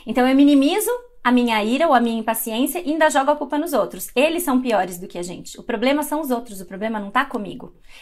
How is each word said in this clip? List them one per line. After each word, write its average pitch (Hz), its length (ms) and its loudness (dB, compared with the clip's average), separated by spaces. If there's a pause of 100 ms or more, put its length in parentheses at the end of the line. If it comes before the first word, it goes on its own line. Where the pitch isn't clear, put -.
Então 247 220 2
eu 262 60 2
minimizo 285 560 4 (320)
a 247 80 4
minha 240 320 4
ira 262 240 2
ou 302 80 4
a 240 60 6
minha 233 180 0
impaciência 226 640 -2
e 269 100 -6
ainda 311 200 4
jogo 277 200 2
a 294 60 4
culpa 294 220 -4
nos 330 140 -4
outros. 185 440 -2
Eles 320 260 0
são 262 180 0
piores 190 380 -2
do 185 80 -12
que - 120 -12
a 175 40 -6
gente. - 360 -12
O - 40 -18
problema 262 400 0
são 302 180 -4
os 294 100 -4
outros, 233 300 -6
o 180 60 -14
problema 214 320 -6
não 202 120 -8
tá 254 140 0
comigo. 202 500 -10 (280)